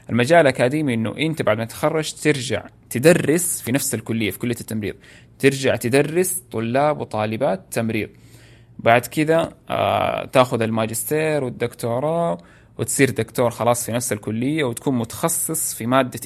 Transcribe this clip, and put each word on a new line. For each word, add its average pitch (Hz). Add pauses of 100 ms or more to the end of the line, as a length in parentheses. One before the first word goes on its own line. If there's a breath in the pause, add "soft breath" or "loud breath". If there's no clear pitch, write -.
(100)
المجال 123
الأكاديمي 135
إنه 113
أنت 151
بعد 110
ما 113
تتخرج 156
ترجع 131 (260)
تدرس 156
في 113
نفس 135
الكلية، 113
في -
كلية 120
التمريض، 104 (440 loud breath)
ترجع 135
تدرس 147 (100)
طلاب 135
وطالبات 120 (100)
تمريض. 110 (680 loud breath)
بعد 117
كذا، 160 (180)
آه، 98
تاخذ 127
الماجستير 120
والدكتوراه 131 (400 loud breath)
وتصير 127
دكتور 113
خلاص 117
في -
نفس 123
الكلية 120
وتكون 123
متخصص -
في 113
مادة، 127